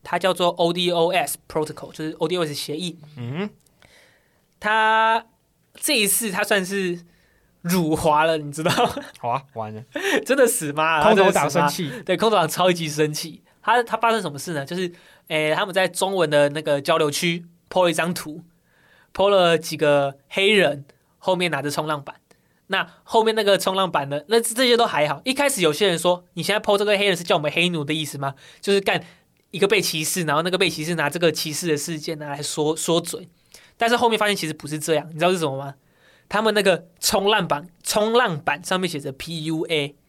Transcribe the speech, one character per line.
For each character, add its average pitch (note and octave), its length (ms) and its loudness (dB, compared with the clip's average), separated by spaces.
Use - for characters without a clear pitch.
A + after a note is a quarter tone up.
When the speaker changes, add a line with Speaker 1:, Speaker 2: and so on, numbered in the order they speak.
Speaker 1:
它 - 160 -4
叫 F#3 160 2
做 F3+ 140 2
O E3+ 240 0
D F3 180 0
O E3+ 220 2
S E3+ 260 -2
Protocol， D#3 440 -6
就 D#3 120 -8
是 D#3 140 -4
O E3 80 -2
D F3 100 -2
O F3 80 0
S D3 80 -6
协 C#3+ 240 -8
议。 E3+ 220 -8
Speaker 2:
嗯。 C#3 320 -6
Speaker 1:
它 A3 680 2
这 - 220 -2
一 G#3+ 120 2
次 G#3+ 240 -2
它 G3 100 -2
算 G3+ 240 0
是 F#3 320 -4
辱 E3+ 340 0
华 D3+ 300 2
了， D#3+ 140 2
你 D3 120 -8
知 D#3 140 -8
道 F3 80 2
吗？ A#3+ 220 2
Speaker 2:
好 A#2+ 100 -8
啊， B2+ 140 -2
完 G#2+ 180 -10
了。 G#2+ 80 -14
Speaker 1:
<laughs> F#4+ 240 -2
真 C4+ 100 2
的 D3+ 120 4
死 D#3 240 -4
妈 D#3 260 2
了， D3 60 2
Speaker 2:
空 - 120 6
投 F#3+ 140 6
党 D#3+ 180 0
生 D3 200 2
气。 D#3+ 160 -4
Speaker 1:
他 C#3 60 -6
真 - 0 -
的 - 20 -12
死 B2+ 60 -12
妈。 - 40 -14
对， F3+ 140 -2
空 G#3+ 120 2
投 G#3+ 60 2
党 E3+ 140 2
超 F3+ 240 2
级 E3 160 -2
生 D3+ 240 0
气。 D3+ 320 -12
他， A#3 200 2
他 A#3 140 -4
发 A3+ 160 2
生 A3 100 0
什 E3 80 -6
么 C#3+ 80 -12
事 F3 140 -8
呢？ C#3+ 120 -4
就 F3 120 -8
是， F3+ 160 -4
诶， D#3 260 0
他 F#3 140 0
们 F3+ 80 -10
在 F#3 140 2
中 F#3+ 260 -2
文 E3 160 2
的 D3 200 6
那 D3+ 120 -6
个 D3 180 0
交 D#3+ 180 0
流 D#3 120 2
区 E3+ 340 -2
po F#3 140 0
了 F3 80 4
一 - 20 -2
张 E3+ 220 -2
图， - 300 -12
po G3 160 2
了 F3+ 300 4
几 E3 180 -6
个 C#3+ 420 2
黑 G3 240 2
人 D3 320 2
后 F#3 160 0
面 F3 160 0
拿 C#3+ 100 -2
着 C#3+ 80 -4
冲 D3+ 160 -4
浪 D3+ 160 -4
板。 - 140 -16
那 F#3 200 -2
后 A3+ 220 2
面 A3 100 2
那 A3 80 0
个 G3 160 4
冲 F#3+ 160 -2
浪 F#3+ 160 0
板 C#3+ 180 -2
呢？ C#3+ 200 -6
那 A3+ 120 4
这 A#3 240 -2
些 A#3+ 120 4
都 A#3 100 4
还 D3+ 220 0
好。 D3 160 -4
一 C4 100 -2
开 C#4+ 140 0
始 C4+ 140 -2
有 D#3 100 4
些 G3 160 2
人 E3+ 100 0
说 F3 260 0
：“你 E3 100 -6
现 G3 100 0
在 G#3+ 60 0
po G#3 180 2
这 G#3 60 0
个 G#3 120 2
黑 G3+ 120 2
人 F#3 80 2
是 F3 80 -10
叫 G3+ 100 2
我 E3+ 60 2
们 D3 100 -2
黑 E3+ 200 0
奴 E3 120 -4
的 C#3+ 100 -4
意 D#3 120 -4
思 D3 120 -10
吗？” C#3 200 -6
就 G3+ 100 0
是 G3 80 4
干 F#3+ 240 -2
一 F3+ 80 -10
个 F#3+ 80 2
被 G3 140 4
歧 D#3+ 240 -4
视， F3+ 180 -2
然 D3+ 140 0
后 D#3+ 60 0
那 F3 80 -2
个 F3+ 60 0
被 F#3 140 2
歧 D3+ 140 -6
视 E3+ 100 -2
拿 D3+ 160 0
这 - 80 -6
个 E3 140 4
歧 D#3+ 200 -6
视 F3 140 -6
的 D3+ 100 2
事 D#3 220 -6
件 D#3+ 220 -8
拿 D3 80 -12
来 C#3+ 120 -8
说， D3+ 360 -2
说 E3 240 0
嘴。 F3 280 -10
但 A#3 140 2
是 A#3+ 60 4
后 A#3+ 120 4
面 A3 80 2
发 G#3 120 0
现 G3+ 80 0
其 E3+ 100 -6
实 D#3 80 -6
不 D#3 140 -14
是 D3+ 100 -6
这 D#3 160 0
样， C#3+ 180 -2
你 D#3+ 60 -12
知 D#3+ 60 0
道 F3+ 80 4
是 F#3 60 0
什 D#3+ 60 -2
么 C3+ 140 -4
吗？ C#3 160 -10
他 G3+ 120 0
们 A3 140 2
那 G#3 80 2
个 F#3 240 2
冲 G3 280 0
浪 G3+ 200 2
板， D3+ 200 -4
冲 G#3+ 300 0
浪 A3+ 260 2
板 D3 260 -4
上 F#3 140 -2
面 F#3 100 -2
写 D3 120 -6
着 C#3 100 -8
P D#3+ 360 -10
U D#3+ 200 -4
A。 C#3+ 300 -2